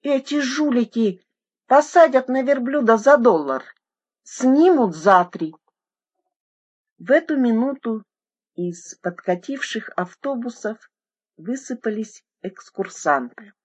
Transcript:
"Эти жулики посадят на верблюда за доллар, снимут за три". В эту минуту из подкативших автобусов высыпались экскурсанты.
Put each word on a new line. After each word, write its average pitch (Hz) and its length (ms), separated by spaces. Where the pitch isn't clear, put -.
"Эти 277 380
жулики 240 800
посадят 269 640
на 262 140
верблюда 254 540
за 262 220
доллар, 151 440
снимут 262 760
за 180 340
три". 160 240
В 175 120
эту 320 260
минуту 240 680
из 175 420
подкативших 180 1000
автобусов 233 920
высыпались 220 880
экскурсанты. 139 1120